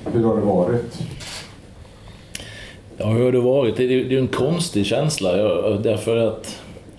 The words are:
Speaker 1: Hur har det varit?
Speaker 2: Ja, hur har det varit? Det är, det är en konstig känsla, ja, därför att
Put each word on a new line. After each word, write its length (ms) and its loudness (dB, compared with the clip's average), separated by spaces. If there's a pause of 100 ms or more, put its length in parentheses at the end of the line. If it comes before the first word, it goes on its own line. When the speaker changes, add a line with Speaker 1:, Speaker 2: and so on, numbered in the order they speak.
(140)
Speaker 1:
Hur 100 2
har 120 2
det 60 2
varit? 580 0 (2000)
Speaker 2:
Ja, 80 -4
hur 200 4
har 60 4
det 80 4
varit? 380 4
Det 60 2
är, 200 4
det 120 0
är 40 4
en 80 2
konstig 580 0
känsla, 520 0
ja, 460 2
därför 340 0
att 440 -2 (380)